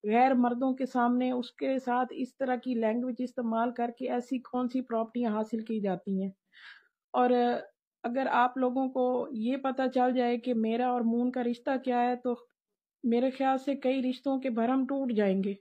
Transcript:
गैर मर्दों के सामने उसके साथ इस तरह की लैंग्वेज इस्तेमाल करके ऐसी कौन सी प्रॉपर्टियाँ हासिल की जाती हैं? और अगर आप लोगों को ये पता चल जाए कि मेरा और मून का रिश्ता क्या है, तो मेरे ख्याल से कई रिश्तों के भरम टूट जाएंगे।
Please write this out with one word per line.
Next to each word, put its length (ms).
गैर 300
मर्दों 400
के 120
सामने 460
उसके 460
साथ 340
इस 260
तरह 180
की 180
लैंग्वेज 460
इस्तेमाल 500
करके 360
ऐसी 320
कौन 300
सी 120
प्रॉपर्टियाँ 520
हासिल 300
की 180
जाती 420
हैं? 100
और 180
अगर 240
आप 300
लोगों 300
को 160
ये 240
पता 320
चल 240
जाए 240
कि 180
मेरा 380
और 100
मून 280
का 120
रिश्ता 340
क्या 240
है, 160
तो 200
मेरे 260
ख्याल 280
से 160
कई 260
रिश्तों 380
के 120
भरम 360
टूट 260
जाएंगे। 480